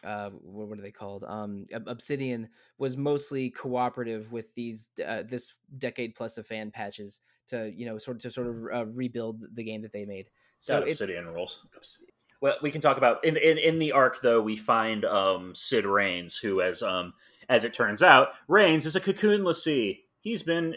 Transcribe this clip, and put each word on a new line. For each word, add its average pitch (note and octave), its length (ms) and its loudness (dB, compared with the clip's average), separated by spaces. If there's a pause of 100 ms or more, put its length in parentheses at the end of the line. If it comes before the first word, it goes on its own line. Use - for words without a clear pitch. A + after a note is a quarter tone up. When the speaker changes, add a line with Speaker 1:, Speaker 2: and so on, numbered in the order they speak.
Speaker 1:
uh, G#2 260 -8
what, G2+ 380 -14
what G#2+ 100 -12
are G2+ 60 -16
they G2+ 80 -16
called? G2 360 -12
Um, G#2 460 -10
Ob-, A2+ 140 -12
Obsidian B2 600 -8 (280)
was C3+ 180 -4
mostly C#3+ 540 -2
cooperative B2 840 -4
with A#2 220 -10
these, A#2 360 -10 (140)
uh, F#2+ 200 -6
this B2 300 -10 (260)
decade A#2+ 340 -6
plus A2+ 240 -10
of A2 80 -14
fan A2 240 -10
patches G2+ 520 -12 (260)
to, A2 280 -8
you A#2 120 -10
know, A2 100 -8
sort, A#2 220 -10
to B2 100 -12
sort B2 160 -8
of, A#2 100 -6 (160)
uh, A#2+ 220 -4
rebuild A#2 500 -6 (120)
the A#2 80 -10
game A2 180 -8
that A2 100 -14
they G#2 140 -10
made. G2 240 -12 (300)
So B2+ 200 0
Speaker 2:
That - 80 -2
Speaker 1:
it's D#3 140 -2
Speaker 2:
Obsidian F2 260 -6
rules. E2+ 380 -10 (720)
Well, C#3 220 2
we D3 80 -2
can D3 120 -4
talk C#3 160 6
about C3 280 4
in, D#3+ 100 4
in, D#3 220 6
in D#3+ 220 2
the D3+ 140 0
arc C3 280 4
though. A#2 200 6
We A2 140 -2
find, A2 480 0
um, F#2+ 520 0
Cid G#2+ 300 0
Raines, F#2+ 520 0
who, G2 240 0
as, F2+ 220 -2
um, F#2 300 -4 (360)
as A#2 140 6
it A#2 100 -4
turns G#2+ 300 2
out, C#3 260 10 (180)
Raines D#3+ 380 6
is D#3 100 -2
a F#3+ 40 4
Cocoon G3+ 440 2
l'Cie. D3 600 0 (160)
He's G#3+ 240 -6
been E3 340 -2